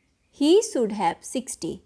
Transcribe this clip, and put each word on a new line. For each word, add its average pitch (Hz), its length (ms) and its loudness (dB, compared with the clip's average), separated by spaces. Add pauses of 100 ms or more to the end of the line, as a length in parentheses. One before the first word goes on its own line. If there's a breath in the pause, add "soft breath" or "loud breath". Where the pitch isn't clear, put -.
(300)
he 339 320 4
should 247 300 -2
have 196 300 -2
sixty। - 520 -8 (120)